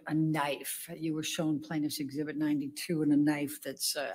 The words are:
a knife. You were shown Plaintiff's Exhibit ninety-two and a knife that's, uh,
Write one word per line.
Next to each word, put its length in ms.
a 60
knife. 840
You 180
were 80
shown 380
Plaintiff's 400
Exhibit 360
ninety-two 680
and 100
a 40
knife 460
that's, 340
uh, 180